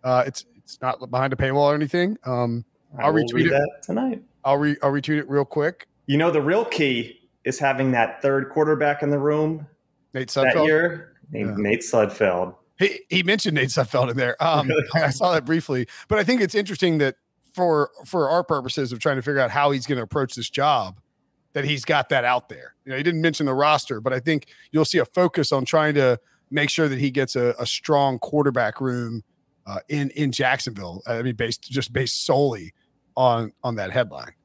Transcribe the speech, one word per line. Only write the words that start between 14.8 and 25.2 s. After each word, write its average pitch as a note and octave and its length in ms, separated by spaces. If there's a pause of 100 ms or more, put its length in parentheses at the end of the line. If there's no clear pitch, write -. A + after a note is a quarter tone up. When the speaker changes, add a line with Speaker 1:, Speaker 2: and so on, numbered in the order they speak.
Speaker 1:
<laughs> - 40
I D#3 160
saw F3+ 240
that D3+ 120
briefly, C#3 420 (200)
but G#3+ 120
I G3+ 40
think A#3+ 180
it's F#3 120
interesting F#3 460
that C3+ 160 (380)
for, D#3+ 360 (160)
for D3+ 240
our E3+ 140
purposes C3 480
of A#2+ 80
trying C#3 180
to C3 60
figure C#3 160
out B2 100
how C#3+ 220
he's C3 160
gonna B2+ 160
approach C3 320
this A#2 140
job, A#2+ 520 (520)
that D3+ 120
he's D3 180
got C#3+ 260
that C3 140
out B2 240
there. - 280 (100)
You C3+ 60
know, C3 60
he C#3+ 60
didn't E3 180
mention D#3+ 260
the C3 80
roster, C#3+ 440
but B2+ 140
I B2+ 60
think C#3+ 260 (260)
you'll D3+ 140
see F3+ 140
a B2 60
focus E3+ 460